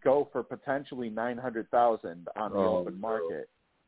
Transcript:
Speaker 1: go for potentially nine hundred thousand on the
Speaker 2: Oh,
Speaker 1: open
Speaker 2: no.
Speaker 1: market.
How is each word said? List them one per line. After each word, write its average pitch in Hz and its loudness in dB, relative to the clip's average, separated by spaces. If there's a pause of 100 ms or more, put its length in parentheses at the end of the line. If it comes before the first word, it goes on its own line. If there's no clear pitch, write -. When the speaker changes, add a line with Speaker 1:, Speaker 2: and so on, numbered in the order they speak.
Speaker 1:
go 139 4
for 120 -2
potentially 127 -6
nine 117 -4
hundred 117 -6
thousand 110 2
on 104 -4
the 101 -4
Speaker 2:
Oh, 92 4
Speaker 1:
open 90 -4
Speaker 2:
no. - -
Speaker 1:
market. 98 -4 (380)